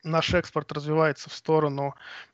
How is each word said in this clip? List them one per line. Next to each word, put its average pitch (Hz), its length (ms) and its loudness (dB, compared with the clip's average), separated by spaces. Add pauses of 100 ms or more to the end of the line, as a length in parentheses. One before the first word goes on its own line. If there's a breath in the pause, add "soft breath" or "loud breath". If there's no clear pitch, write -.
наш 160 300 2
экспорт 160 380 -2
развивается 151 580 0
в - 40 -14
сторону, 143 600 0 (400 loud breath)